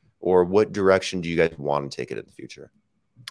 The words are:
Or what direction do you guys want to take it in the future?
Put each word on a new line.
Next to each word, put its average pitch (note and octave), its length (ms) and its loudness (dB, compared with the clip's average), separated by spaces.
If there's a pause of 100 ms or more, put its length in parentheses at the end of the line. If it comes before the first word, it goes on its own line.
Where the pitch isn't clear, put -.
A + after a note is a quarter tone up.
(200)
Or F#2 240 4
what G2 280 2
direction F#2+ 500 2
do E2 80 -6
you E2 60 -4
guys E2 200 2
want C#2+ 340 -4
to - 60 -16
take - 140 -10
it G#1+ 80 -10
in A1 80 -14
the - 60 -20
future? - 380 -20 (600)